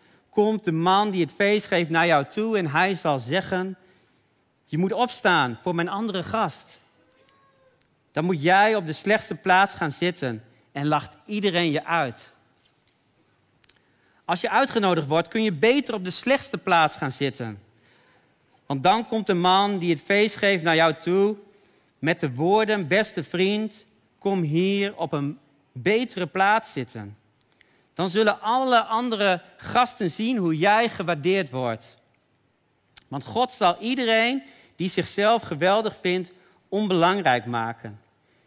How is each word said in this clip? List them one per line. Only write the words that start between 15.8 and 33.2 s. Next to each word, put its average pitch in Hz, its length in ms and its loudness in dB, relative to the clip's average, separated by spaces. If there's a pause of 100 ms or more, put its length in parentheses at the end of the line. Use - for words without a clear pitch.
op 202 100 -6
de 180 80 -6
slechtste - 460 -2
plaats 165 380 2
gaan 139 160 -4
zitten. 120 500 -6 (1040)
Want 139 180 -4
dan 214 240 2
komt 220 200 -4
de 202 60 0
man 190 440 2
die 170 160 0
het 151 80 -4
feest 208 340 0
geeft 196 280 0
naar 165 120 2
jou 160 180 4
toe 196 420 0 (640)
met - 200 -2
de 143 140 -4
woorden: 196 540 0
'Beste 185 360 0
vriend, 208 640 -2 (340)
kom 196 220 -2
hier 190 560 0
op 160 140 -6
een 147 280 -4 (320)
betere 190 560 -2
plaats 202 440 0
zitten.' 110 460 -10 (760)
Dan 185 160 -4
zullen 208 320 2
alle 240 420 2
andere 214 580 -2 (160)
gasten 233 540 -2
zien 233 260 -2
hoe 170 200 0
jij 214 320 2
gewaardeerd 175 600 -2
wordt. 123 480 -6 (1080)
Want 135 160 -8